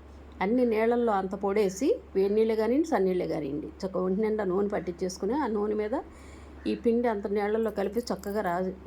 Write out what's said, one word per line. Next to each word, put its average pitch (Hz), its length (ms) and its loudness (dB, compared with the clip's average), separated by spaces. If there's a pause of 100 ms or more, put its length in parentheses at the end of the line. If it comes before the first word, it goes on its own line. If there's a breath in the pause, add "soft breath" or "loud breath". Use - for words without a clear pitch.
(400 loud breath)
అన్ని 240 260 4
నీళ్ళల్లో 226 460 4
అంత 190 220 0
పొడేసి, 202 640 2 (140)
వేడి 196 200 4
నీళ్ళు 220 200 4
కానివ్వండి, 226 340 2
సన్నీళ్ళే 185 400 2
కానివ్వండి, 151 380 -4
చక్కగా 185 360 -4
ఒంటి 190 180 0
నిండా 214 240 0
నూనె 196 240 2
పట్టించేసుకుని 185 680 -4
ఆ 302 120 0
నూనె 214 280 0
మీద 214 220 -2 (720 loud breath)
ఈ 214 80 0
పిండి 233 340 2
అంత 208 180 0
నీళ్ళల్లో 208 440 0
కలిపి 208 300 -2
చక్కగా 202 400 -4
రా-, 185 340 0 (120)